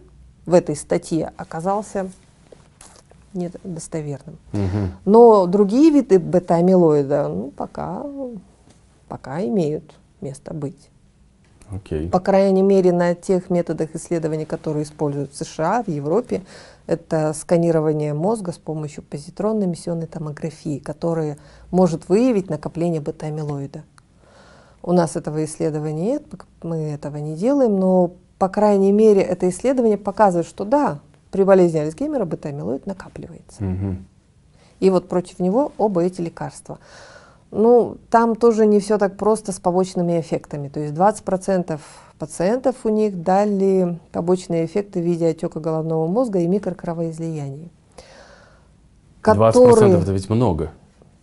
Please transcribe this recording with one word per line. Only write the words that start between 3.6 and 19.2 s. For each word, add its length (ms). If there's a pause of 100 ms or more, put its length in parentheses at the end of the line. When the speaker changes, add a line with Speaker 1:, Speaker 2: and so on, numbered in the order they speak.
Speaker 2:
Мгм. 400 (140)
Speaker 1:
Но 420
другие 440
виды 280
бета-амилоида, 1120
ну, 260
пока, 480 (1040)
пока 360
имеют 520 (260)
место 320
быть. 360 (800)
Speaker 2:
Окей. 380
Speaker 1:
По 100
крайней 440
мере, 280
на 220
тех 380
методах 440
исследований, 500
которые 380
используют 480
в 40
С 100
Ш 180
А, 200
в 40
Европе, 540 (460)
это 460
сканирование 840
мозга 360
с 60
помощью 460
позитронно-эмиссионной 1040